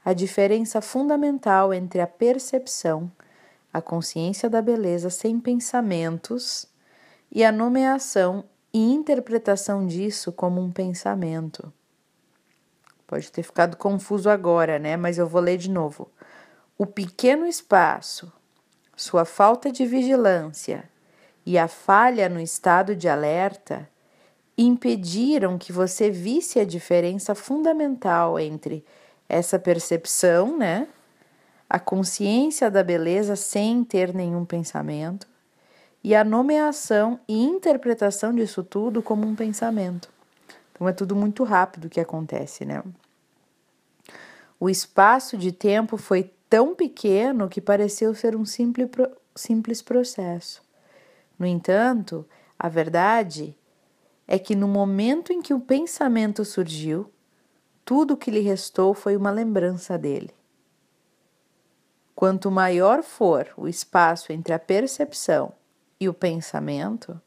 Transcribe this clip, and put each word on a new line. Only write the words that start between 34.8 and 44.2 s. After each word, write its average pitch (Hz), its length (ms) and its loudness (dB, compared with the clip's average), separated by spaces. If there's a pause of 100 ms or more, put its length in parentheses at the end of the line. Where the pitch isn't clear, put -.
e 208 100 4
a 214 100 6
nomeação 240 1040 2
e 220 140 0
interpretação 247 920 0
disso 220 300 -2
tudo 220 380 -2
como 214 240 -2
um 220 80 -2
pensamento. 214 760 -4 (640)
Então, 180 160 -2
é 185 40 2
tudo 185 220 -4
muito 208 300 0
rápido 185 440 0
que 170 120 -2
acontece, 156 640 -6
né? 143 180 -8 (1800)